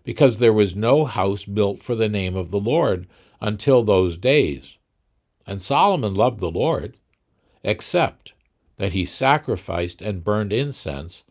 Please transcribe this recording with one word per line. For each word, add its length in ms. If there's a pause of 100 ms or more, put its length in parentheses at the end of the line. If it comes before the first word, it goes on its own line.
because 360
there 140
was 220
no 300
house 400
built 340
for 160
the 140
name 260
of 160
the 80
Lord 480 (340)
until 440
those 340
days. 600 (680)
And 160
Solomon 500
loved 280
the 100
Lord, 460 (640)
except 720 (460)
that 160
he 100
sacrificed 960
and 220
burned 280
incense 800